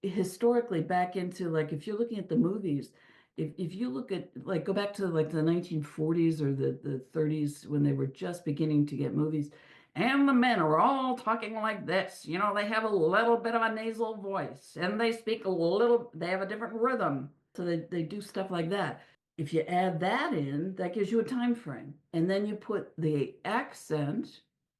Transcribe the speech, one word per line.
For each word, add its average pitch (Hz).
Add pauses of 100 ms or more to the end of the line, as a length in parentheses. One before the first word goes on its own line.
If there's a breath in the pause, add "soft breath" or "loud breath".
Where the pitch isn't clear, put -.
historically 196
back 180
into, 180
like, 156
if 151
you're 214
looking 233
at 185
the 156
movies, 180 (460 soft breath)
if, 151
if 175
you 226
look 254
at, 175 (140)
like, 175
go 196
back 202
to, 196
like, 160
the 160
nineteen 165
forties 160
or 139
the, 135
the 135 (100)
thirties 151
when 147
they 143
were 135
just 175
beginning 151
to 147
get 139
movies, 151 (440 loud breath)
and 269
the 277
men 240
are 156
all 262
talking 226
like 214
this. 185
You 160
know, 202
they 208
have 220
a 220
little 208
bit 233
of 226
a 220
nasal 220
voice, 190
and 202
they 233
speak 226
a 190
little, 196
they 165
have 185
a 190
different 214
rhythm. 208 (260)
So 180
they, 170
they 170
do 202
stuff 190
like 170
that. 180 (340 loud breath)
If 151
you 160
add 180
that 254
in, 151
that -
gives 202
you 226
a 226
time 240
frame. 135 (220)
And 170
then 196
you 208
put 208
the 151 (100)
accent, 190 (400)